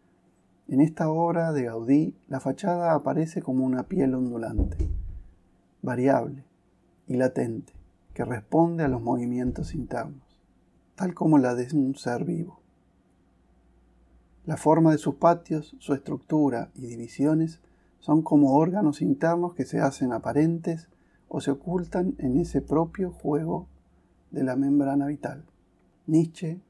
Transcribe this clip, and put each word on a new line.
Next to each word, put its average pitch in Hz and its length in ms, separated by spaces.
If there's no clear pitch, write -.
en 131 120
esta 160 280
obra 165 440
de 139 120
Gaudí 117 520
la 135 120
fachada 175 520
aparece 151 480
como 131 240
una 127 200
piel 131 300
ondulante, 113 600
variable 131 640
y 127 80
latente, 123 560
que 120 100
responde 156 600
a 139 40
los 127 120
movimientos 123 720
internos, 131 640
tal 185 180
como 156 240
la 123 160
de 123 180
un 135 220
ser - 300
vivo. - 360
La 156 120
forma 160 340
de 151 80
sus 147 160
patios, 170 640
su - 160
estructura 139 800
y 131 80
divisiones 143 800
son 156 220
como 147 320
órganos 156 460
internos 165 540
que 131 100
se 131 160
hacen 131 320
aparentes 165 760
o - 120
se 139 120
ocultan 180 640
en 131 180
ese 165 240
propio 165 520
juego 165 560
de 139 100
la 127 140
membrana 139 500
vital. 147 380
Nietzsche 165 640